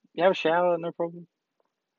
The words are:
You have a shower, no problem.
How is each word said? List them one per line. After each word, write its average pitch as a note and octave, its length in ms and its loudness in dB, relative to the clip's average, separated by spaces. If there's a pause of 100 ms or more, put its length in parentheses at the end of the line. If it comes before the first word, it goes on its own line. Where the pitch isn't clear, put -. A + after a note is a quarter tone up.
(160)
You D#3+ 80 0
have F#3+ 80 6
a F3 40 0
shower, E3+ 440 2
no E3 120 -8
problem. E3+ 360 -8 (720)